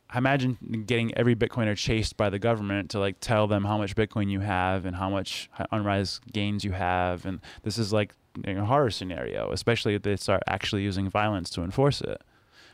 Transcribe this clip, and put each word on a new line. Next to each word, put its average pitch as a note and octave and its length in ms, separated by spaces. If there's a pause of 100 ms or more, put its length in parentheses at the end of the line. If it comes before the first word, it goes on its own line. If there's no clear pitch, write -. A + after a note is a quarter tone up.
(140)
imagine B2+ 720
getting A#2 320
every A#2+ 160
Bitcoiner A2 440
chased - 400
by G#2 120
the G2 80
government G2+ 540
to, A2 80
like, G2 220
tell G#2+ 260
them G2+ 160
how G#2 140
much G2+ 180
Bitcoin G#2 340
you G2 120
have F#2 440
and F2+ 120
how F#2+ 120
much - 480
h-, - 140
unrealized G2+ 500 (120)
gains G2+ 320
you G2+ 80
have. F2+ 520
And F#2 140 (240)
this G#2+ 140
is, G#2+ 160
like, G#2 200 (320)
you G2+ 80
know, G2 100
a - 20
horror B2+ 260
scenario, B1 600
especially G#2+ 440
if G2+ 60
they G2+ 160
start - 280
actually G2 380
using G2 260
violence G#2 420
to F2 120
enforce C3+ 380
it. G1+ 200 (520)